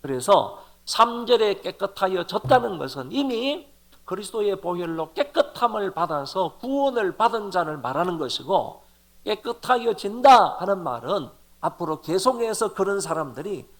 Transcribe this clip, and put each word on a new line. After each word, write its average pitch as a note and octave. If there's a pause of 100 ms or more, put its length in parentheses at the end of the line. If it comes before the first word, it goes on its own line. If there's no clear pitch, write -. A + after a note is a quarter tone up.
그래서 C3+ (220)
삼 A#3+
절에 G#3+
깨끗하여졌다는 F#3+
것은 C3+
이미 C4+ (380)
그리스도의 G3+
보혈로 E3+
깨끗함을 G#3+
받아서 E3
구원을 B3
받은 G#3+
자를 D#3+
말하는 D#3
것이고 C#3 (420)
깨끗하여진다 A#3
하는 F#3+
말은 C3 (320)
앞으로 D#3+
계속해서 A3
그런 G3
사람들이 D#3 (120)